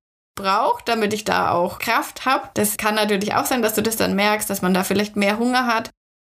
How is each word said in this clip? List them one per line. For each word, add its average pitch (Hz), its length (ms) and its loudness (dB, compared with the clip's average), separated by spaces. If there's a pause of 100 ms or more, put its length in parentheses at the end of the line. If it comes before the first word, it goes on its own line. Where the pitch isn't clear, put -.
(360)
brauche, 202 480 0
damit 220 280 0
ich 208 120 -6
da 180 260 0
auch 175 280 0
Kraft 254 460 -2
habe. 269 300 0
Das 208 220 0
kann 220 180 0
natürlich 208 400 0
auch 254 120 2
sein, 247 160 0
dass 214 120 0
du 214 80 0
das 220 140 -2
dann 190 180 0
merkst, 208 340 0
dass 196 140 -4
man 185 120 2
da 185 100 2
vielleicht 208 320 -2
mehr 202 220 0
Hunger 247 280 0
hat. 226 240 -2 (320)